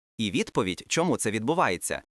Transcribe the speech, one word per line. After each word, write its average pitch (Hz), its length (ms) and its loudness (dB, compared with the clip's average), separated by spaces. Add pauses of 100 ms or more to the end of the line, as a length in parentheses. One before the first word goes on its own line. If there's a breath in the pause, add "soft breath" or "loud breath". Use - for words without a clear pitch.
(180)
І 104 120 0
відповідь, 113 580 -2
чому 160 280 2
це 107 140 -2
відбувається, 110 720 0 (100)